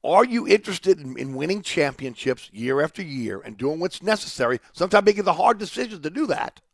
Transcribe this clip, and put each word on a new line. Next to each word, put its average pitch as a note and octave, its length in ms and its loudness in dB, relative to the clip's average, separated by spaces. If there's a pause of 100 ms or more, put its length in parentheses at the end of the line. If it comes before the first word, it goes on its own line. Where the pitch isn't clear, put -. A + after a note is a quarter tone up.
Are F#3 200 6
you A#3+ 240 0
interested F#3+ 520 4
in, C3 180 -10
in C3+ 160 -8
winning E3+ 280 -4
championships C3 920 -4
year B2 260 -2
after D#3 220 -2
year B2 400 -6
and A2 160 -16
doing C#3+ 220 -4
what's E3+ 240 -6
necessary, F3+ 560 0 (120)
sometimes G3 340 2
making G#3 180 4
the F3+ 100 2
hard G#3 240 4
decisions G#3+ 440 -8
to D3+ 100 -4
do C#4 160 -4
that? - 340 -4 (120)